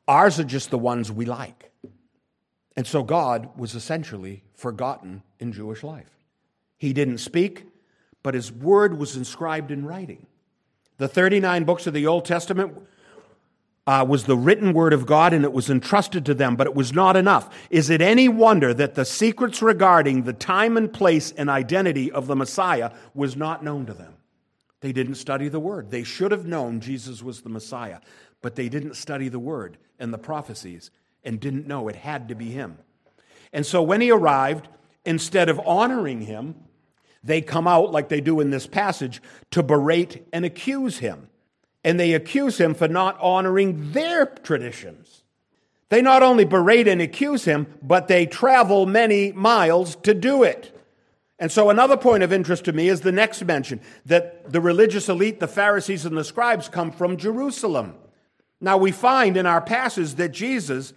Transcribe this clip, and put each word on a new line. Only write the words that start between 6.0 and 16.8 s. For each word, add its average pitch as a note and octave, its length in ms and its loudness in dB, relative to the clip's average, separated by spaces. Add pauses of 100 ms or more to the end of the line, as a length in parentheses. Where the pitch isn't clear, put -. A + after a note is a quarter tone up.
He C3+ 160 -4
didn't B2+ 240 -2
speak, - 480 -4 (580)
but C3+ 120 -6
his A2+ 160 -10
word F3 460 2
was C#3 200 -8
inscribed D#3 540 -8
in C#3+ 140 -8
writing. D#3+ 420 -16 (720)
The C3+ 120 -4
thirty-nine F#3 560 2
books F3 220 -2
of D#3 60 -4
the D3 140 -2
Old E3+ 180 0
Testament, F3+ 520 -4 (1120)
uh, C3+ 160 2
was C3 200 0
the C3 120 2
written F#3+ 340 2
word D#3+ 220 2
of B2 140 0
God, D#3+ 260 6
and D3+ 100 4
it C#3+ 80 0
was B2+ 160 -2
entrusted D#3+ 560 0
to C#3+ 120 0
them, B2 200 0
but C3 120 2
it C#3 80 -6
was C3 180 -2